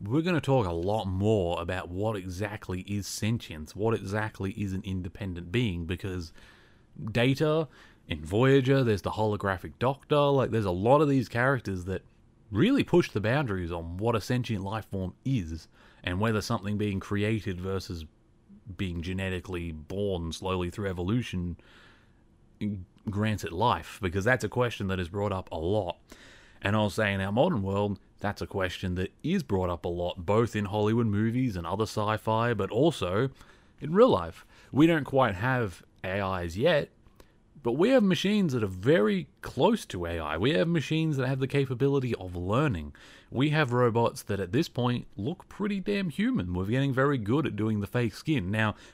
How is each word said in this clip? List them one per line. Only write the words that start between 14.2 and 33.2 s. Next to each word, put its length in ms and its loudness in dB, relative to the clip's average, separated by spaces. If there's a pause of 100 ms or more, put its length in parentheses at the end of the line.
sentient 440 -2
life 220 -6
form 260 -4 (120)
is 440 -2 (340)
and 160 -4
whether 220 2
something 380 -4
being 200 -2
created 600 -2
versus 460 -6 (680)
being 260 -4
genetically 680 -6
born 600 -4
slowly 380 -2
through 180 -6
evolution 680 -2 (1500)
grants 340 -2
it 80 -6
life, 500 0
because 220 -2
that's 200 2
a 40 -4
question 400 -2
that 100 0
is 100 -4
brought 240 -2
up 200 -4
a 60 -6
lot. 400 -2 (640)
And 120 0
I'll 160 2
say 220 0
in 80 -2
our 120 -2
modern 300 2
world, 360 -2 (220)
that's 220 -6
a 40 -6
question 500 -4
that 160 -4 (100)
is 200 0
brought 280 0
up 140 -6
a 40 -2
lot, 380 -4
both 300 2
in 80 0
Hollywood 420 2
movies 500 0
and 100 -6
other 180 -2
sci-fi, 720 0
but 160 -2
also 600 2 (500)